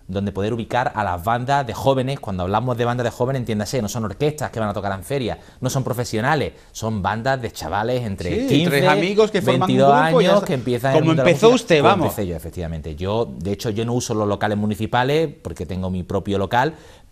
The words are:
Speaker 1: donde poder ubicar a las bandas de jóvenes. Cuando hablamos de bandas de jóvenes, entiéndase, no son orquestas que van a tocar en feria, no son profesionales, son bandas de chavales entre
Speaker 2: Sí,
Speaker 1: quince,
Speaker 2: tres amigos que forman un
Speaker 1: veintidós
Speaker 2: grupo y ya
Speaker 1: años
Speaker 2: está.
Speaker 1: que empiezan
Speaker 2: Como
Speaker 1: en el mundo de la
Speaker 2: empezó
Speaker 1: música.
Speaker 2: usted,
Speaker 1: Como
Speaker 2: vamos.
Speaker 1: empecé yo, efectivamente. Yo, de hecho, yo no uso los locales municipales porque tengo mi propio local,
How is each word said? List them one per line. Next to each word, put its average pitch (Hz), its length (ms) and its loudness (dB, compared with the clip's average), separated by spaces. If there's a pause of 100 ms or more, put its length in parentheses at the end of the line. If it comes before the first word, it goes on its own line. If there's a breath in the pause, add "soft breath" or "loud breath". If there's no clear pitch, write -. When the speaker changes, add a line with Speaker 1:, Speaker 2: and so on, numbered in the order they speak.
Speaker 1:
donde 98 240 -2
poder 104 200 -2
ubicar 120 440 -2
a 104 80 0
las 87 200 -4
bandas 127 400 0
de 113 100 -6
jóvenes. 135 440 0
Cuando 92 240 -6
hablamos 113 340 0
de 120 80 0
bandas 120 200 0
de 113 60 -2
jóvenes, 127 300 -2
entiéndase, 110 400 -2
no 101 80 -2
son 113 160 -4
orquestas 123 460 -4
que - 80 -8
van 110 100 -2
a 101 60 -2
tocar 98 180 -4
en 95 120 -8
feria, 117 340 -4 (220 loud breath)
no 113 100 -2
son 131 140 -2
profesionales, 113 680 -2 (180 soft breath)
son 107 300 -4
bandas 117 380 -2
de 113 120 -6
chavales 110 500 -4
entre 98 400 -4
Speaker 2:
Sí, 277 60 -2
Speaker 1:
quince, 175 220 4
Speaker 2:
tres 139 180 4
amigos 202 420 2
que 196 100 0
forman - 220 2
un - 60 0
Speaker 1:
veintidós 139 340 6
Speaker 2:
grupo 165 180 4
y - 40 6
ya - 60 4
Speaker 1:
años - 120 6
Speaker 2:
está. 180 60 -4
Speaker 1:
que 165 60 -2
empiezan 123 380 0
Speaker 2:
Como 151 60 6
Speaker 1:
en 156 60 4
el - 40 2
mundo 160 140 4
de - 40 4
la 175 40 8
Speaker 2:
empezó 208 200 6
Speaker 1:
música. 254 140 4
Speaker 2:
usted, 160 140 4
Speaker 1:
Como 147 100 6
Speaker 2:
vamos. 180 180 4
Speaker 1:
empecé 101 200 -4
yo, 85 100 -4
efectivamente. 80 600 -8
Yo, 95 420 -2
de 92 140 -4
hecho, 110 180 -4
yo 107 160 -2
no 120 80 -2
uso 123 200 -2
los 107 140 0
locales 104 300 0
municipales 120 720 0 (100)
porque 95 260 -8
tengo 92 220 -4
mi 92 140 -4
propio 98 340 -2
local, 120 380 0 (380 loud breath)